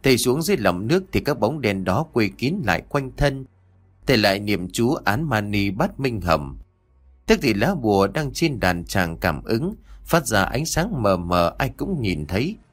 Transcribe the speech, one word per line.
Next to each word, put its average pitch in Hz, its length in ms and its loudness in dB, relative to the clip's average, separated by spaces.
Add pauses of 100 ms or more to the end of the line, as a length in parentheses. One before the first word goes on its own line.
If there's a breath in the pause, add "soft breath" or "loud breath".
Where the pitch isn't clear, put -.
Thầy 127 140 6
xuống 127 240 0
dưới 190 160 0
lòng 95 300 0
nước 180 240 2
thì 104 80 2
các 139 200 -2
bóng 131 220 0
đen 101 220 0
đó 95 200 0 (100)
quây 110 160 2
kín 139 340 -4
lại 90 260 0
quanh 135 280 -4
thân. 135 280 0 (640)
Thầy 123 100 4
lại 101 220 4
niệm 101 300 -2
chú 123 240 0
án 147 360 -2
mani 104 420 0
bát 143 280 -2
minh 123 220 -2
hầm. 73 360 0 (680)
Tức 220 160 4
thì 113 120 2
lá 123 220 2
bùa 101 320 4
đang 139 260 -4
trên 147 260 -2
đàn 90 260 0
tràng 85 320 -2
cảm 78 260 -2
ứng, 160 320 -2 (280 soft breath)
phát 160 240 0
ra 104 160 2
ánh 131 220 -4
sáng 160 380 -2
mờ 98 140 4
mờ 87 400 0
ai 135 200 -2
cũng 160 240 -4
nhìn 85 240 -2
thấy. 120 320 -4 (160)